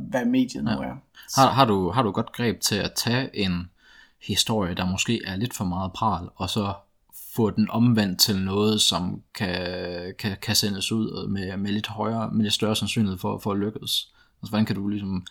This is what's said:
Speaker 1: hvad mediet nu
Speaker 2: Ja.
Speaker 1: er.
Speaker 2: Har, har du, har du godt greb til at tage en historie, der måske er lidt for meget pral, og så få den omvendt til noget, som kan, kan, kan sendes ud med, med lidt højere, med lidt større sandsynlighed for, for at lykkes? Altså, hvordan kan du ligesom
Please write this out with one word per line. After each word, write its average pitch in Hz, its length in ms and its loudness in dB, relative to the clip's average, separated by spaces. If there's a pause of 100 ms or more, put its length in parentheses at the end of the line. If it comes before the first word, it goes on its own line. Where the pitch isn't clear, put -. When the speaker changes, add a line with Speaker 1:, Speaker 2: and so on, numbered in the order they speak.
(100)
Speaker 1:
hvad 123 140 0
mediet 127 400 2
nu 113 60 0
Speaker 2:
Ja. 110 120 0
Speaker 1:
er. 131 140 -8 (380)
Speaker 2:
Har, 131 180 8
har 135 120 6
du, 98 260 4
har 120 120 0
du 107 80 2
godt 110 220 -4
greb 113 280 -2
til - 160 0
at 87 200 -2
tage 123 400 -2
en 90 340 -2 (520)
historie, 101 520 0
der 92 160 -2
måske 104 340 0
er 95 120 -6
lidt 104 180 -4
for 110 100 -4
meget 92 280 -2
pral, 92 440 -2
og 92 140 -4
så 101 220 0 (600)
få 110 160 2
den 104 200 2
omvendt 110 500 4
til 98 220 4
noget, 104 380 2
som 95 420 0 (120)
kan, 90 840 -4
kan, 98 240 -2
kan 107 140 0
sendes 98 360 0
ud 110 360 -2
med, 98 280 -4
med 98 160 -2
lidt 107 140 -2
højere, 110 440 -2
med 110 120 2
lidt 104 120 2
større 107 220 2
sandsynlighed 101 420 0
for, 104 200 -4
for 104 140 -2
at 101 60 0
lykkes? - 540 -4 (300)
Altså, 107 80 -10
hvordan 107 160 4
kan 104 100 -2
du 101 120 -2
ligesom 98 420 -2